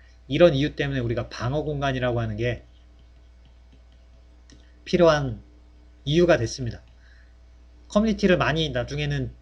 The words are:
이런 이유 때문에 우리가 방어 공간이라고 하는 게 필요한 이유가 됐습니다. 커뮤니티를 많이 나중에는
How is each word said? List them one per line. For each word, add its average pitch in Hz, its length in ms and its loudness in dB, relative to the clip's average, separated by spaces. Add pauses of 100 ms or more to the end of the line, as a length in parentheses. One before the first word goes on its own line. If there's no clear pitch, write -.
(280)
이런 151 280 4
이유 147 200 -2
때문에 139 240 -4
우리가 117 300 -4
방어 131 340 -4
공간이라고 135 560 -2
하는 110 180 -4
게 117 260 -4 (2250)
필요한 147 600 2 (640)
이유가 165 320 4
됐습니다. 117 440 -8 (1040)
커뮤니티를 208 500 2
많이 147 320 0
나중에는 131 640 -4 (100)